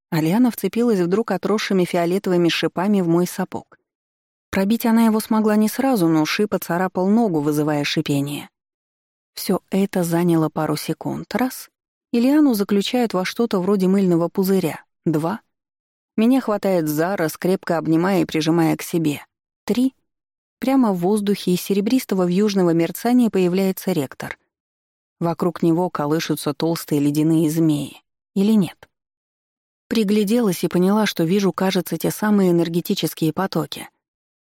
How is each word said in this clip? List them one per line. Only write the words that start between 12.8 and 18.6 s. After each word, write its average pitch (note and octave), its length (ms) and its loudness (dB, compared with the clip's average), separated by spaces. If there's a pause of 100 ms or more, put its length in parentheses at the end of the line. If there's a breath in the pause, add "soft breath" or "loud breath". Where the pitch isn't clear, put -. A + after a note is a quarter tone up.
во F#3 120 -2
что-то A3+ 340 -2
вроде F#3 280 0
мыльного F3+ 420 2
пузыря. F#3 540 -2 (220)
Два, E3 360 -2 (760)
меня B3 240 4
хватает G3 480 0
за E3 300 -2
раз, D#3+ 200 -4
крепко F#3 400 -2
обнимая D#3+ 440 2
и D#3 40 0
прижимая D#3 520 0